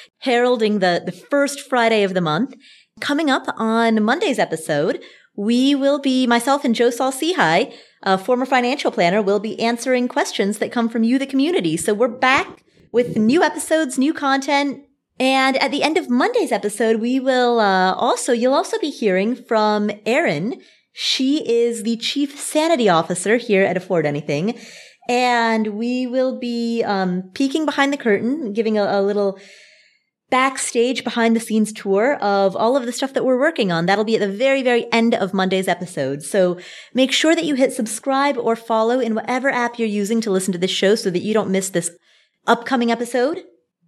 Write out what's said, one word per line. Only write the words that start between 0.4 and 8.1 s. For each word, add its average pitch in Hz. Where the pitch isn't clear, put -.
the, 175
the 180
first -
Friday 226
of 190
the 185
month. 165
Coming 294
up 269
on 226
Monday's 302
episode, 165
we 240
will 277
be, 254
myself 269
and 233
Joe 240
Saul-Sehy, 254
a 190